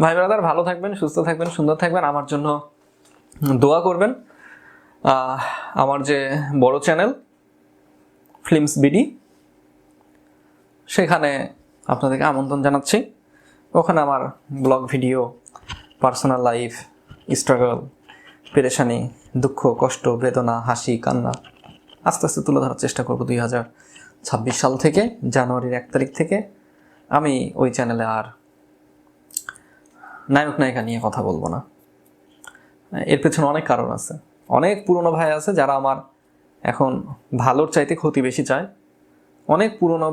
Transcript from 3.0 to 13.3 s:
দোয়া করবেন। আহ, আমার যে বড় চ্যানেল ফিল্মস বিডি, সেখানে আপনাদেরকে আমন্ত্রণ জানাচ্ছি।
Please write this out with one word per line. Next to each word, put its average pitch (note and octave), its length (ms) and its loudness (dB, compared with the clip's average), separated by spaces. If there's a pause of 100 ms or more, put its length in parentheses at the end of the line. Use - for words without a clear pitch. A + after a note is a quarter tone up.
দোয়া D#3 180 6
করবেন। F#3 340 2 (920)
আহ, C3 340 2 (440)
আমার C#3 200 0
যে C#3 160 0 (420)
বড় B2+ 160 6 (100)
চ্যানেল F3 240 2 (1400)
ফিল্মস D3 360 2
বিডি, D3+ 200 4 (1800)
সেখানে D#3 440 2 (560)
আপনাদেরকে C3 380 0
আমন্ত্রণ C#3 380 0
জানাচ্ছি। C#3+ 500 0 (640)